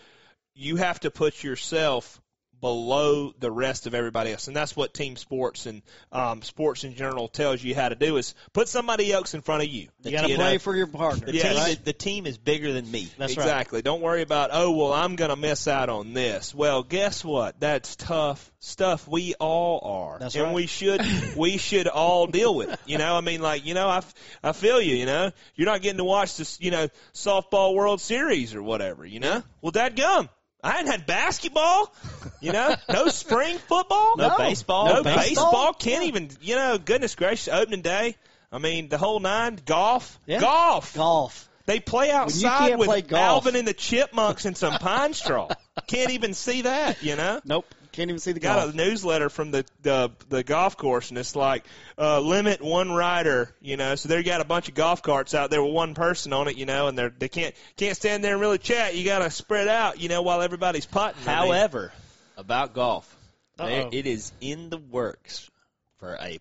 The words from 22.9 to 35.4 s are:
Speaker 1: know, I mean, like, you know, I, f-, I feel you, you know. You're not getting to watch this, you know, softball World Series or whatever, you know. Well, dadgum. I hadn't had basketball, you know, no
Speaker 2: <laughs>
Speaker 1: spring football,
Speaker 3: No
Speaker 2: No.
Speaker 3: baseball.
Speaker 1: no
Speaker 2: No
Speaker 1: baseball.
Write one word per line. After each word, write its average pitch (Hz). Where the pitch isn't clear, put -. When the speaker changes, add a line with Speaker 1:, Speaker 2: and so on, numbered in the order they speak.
Speaker 1:
know, 165
I 170
mean, 165
like, 151
you 160
know, 190
I, 180
f-, -
I 151
feel 233
you, 139
you 123
know. 170
You're 165
not 208
getting 196
to 180
watch 190
this, -
you 180
know, 160
softball 190
World 202
Series 196
or 104
whatever, 98
you 104
know. 185
Well, 160
dadgum. 254
I 180
hadn't 302
had 185
basketball, 330
you 160
know, 247
no 269
Speaker 2:
<laughs> -
Speaker 1:
spring 302
football, 392
Speaker 3:
No -
Speaker 2:
No. 349
Speaker 3:
baseball. -
Speaker 1:
no -
Speaker 2:
No 262
Speaker 1:
baseball. -